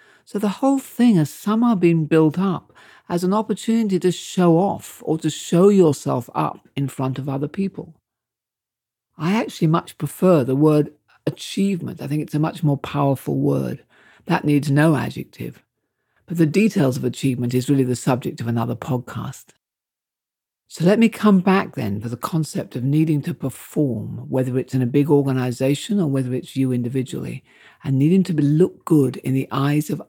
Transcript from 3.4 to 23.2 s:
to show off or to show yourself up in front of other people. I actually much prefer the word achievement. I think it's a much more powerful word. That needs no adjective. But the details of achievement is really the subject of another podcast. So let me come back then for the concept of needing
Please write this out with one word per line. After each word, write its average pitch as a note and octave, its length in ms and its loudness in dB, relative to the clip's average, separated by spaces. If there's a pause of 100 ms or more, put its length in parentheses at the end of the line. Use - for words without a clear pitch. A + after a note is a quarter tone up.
to F3 140 0
show E3+ 460 2
off - 460 -4
or D#3 140 -2
to D#3 120 -2
show F3 400 4
yourself D3 680 2
up - 400 -6
in C#3+ 100 -2
front C3 320 -6
of C#3 100 -8
other C#3 200 -4
people. - 480 -8 (1200)
I E3 160 0
actually A3 320 -2
much D#3+ 320 -2
prefer D#3+ 460 2
the C3 120 -2
word D3+ 360 4 (320)
achievement. F#3 800 -4
I C#3+ 60 -6
think D3 140 -2
it's - 120 -8
a D3 60 0
much D#3 240 -2
more C#3+ 140 2
powerful C#3+ 600 -2
word. C3+ 460 -2 (400)
That E3 200 -2
needs D3 280 0
no D3+ 240 4
adjective. - 680 -8 (640)
But E3+ 120 -4
the E3 80 4
details D3+ 500 2
of C3 80 -6
achievement B2 500 -4
is B2+ 160 0
really C3+ 140 4
the B2+ 100 -2
subject - 460 -4
of A#2 80 -6
another A#2 260 -2
podcast. B2 760 -8 (1160)
So - 180 -6
let G3+ 140 4
me A3+ 100 6
come G#3 300 4
back F#3+ 380 0
then G#2 240 -4
for A#2 80 -8
the A#2 80 -8
concept - 580 -4
of A#2+ 80 -6
needing D3 400 2